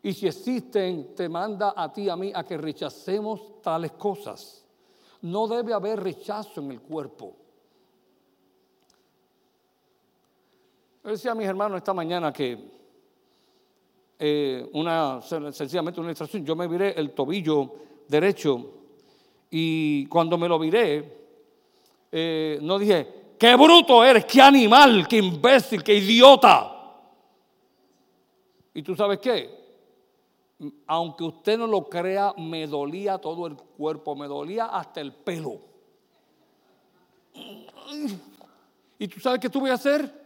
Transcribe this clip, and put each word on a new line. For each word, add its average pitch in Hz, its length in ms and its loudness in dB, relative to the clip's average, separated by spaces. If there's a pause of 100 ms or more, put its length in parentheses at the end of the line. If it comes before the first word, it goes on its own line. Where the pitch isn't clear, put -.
Y 302 100 -6
si 247 140 -6
existen, 196 880 -6
te 175 140 -8
manda 196 460 -6
a 160 160 -8
ti 202 120 -12
y 196 60 -4
a 170 60 -6
mí 190 200 -10
a 170 80 -8
que 175 140 -12
rechacemos 185 1040 -10
tales 165 320 -6
cosas. - 720 -12 (560)
No 202 260 -6
debe 233 260 -6
haber 202 300 -6
rechazo 202 560 -12
en 139 120 -12
el 117 100 -18
cuerpo. 135 520 -14 (3750)
Yo - 60 -16
decía 220 220 -6
a 226 40 -6
mis 214 120 -6
hermanos 196 300 -4
esta 190 160 -6
mañana 170 380 -4
que, 123 400 -10 (1500)
eh, 143 540 -4
una, 156 480 -4
sen-, 147 300 -10
sencillamente 165 480 -8
una 170 100 -10
ilustración, 160 360 -10
yo 160 100 -4
me 175 120 -6
viré 185 240 -4
el 151 200 -6
tobillo 151 640 -4 (340)
derecho 151 640 -2 (800)
y 160 580 -4
cuando 165 300 -2
me 170 100 -2
lo 165 120 0
viré, 160 680 -4 (840)
eh, 156 500 -4
no 180 160 -2
dije, 196 600 -2
"¡Qué 233 180 8
bruto 285 480 8
eres! 247 220 6
¡Qué 262 160 6
animal! 254 680 8
¡Qué 233 100 2
imbécil! 202 680 2
¡Qué 208 120 4
idiota!". 220 1040 6 (1700)
¿Y 160 80 -12
tú 170 140 -10
sabes 202 240 -2
qué? - 440 -6 (1200)
Aunque 165 380 -6
usted 202 320 -4
no 233 100 -4
lo 202 220 -2
crea, 190 480 -4
me 160 300 -8
dolía 170 500 -6
todo 170 300 -10
el 147 100 -14
cuerpo, 151 580 -10
me 143 120 -12
dolía 160 400 -8
hasta 170 340 -10
el 139 120 -12
pelo. 156 460 -10 (3500)
¿Y 208 120 -10
tú - 100 -20
sabes 254 220 -2
qué 254 80 -6
tuve 269 160 -4
que 262 80 0
hacer? 277 520 -4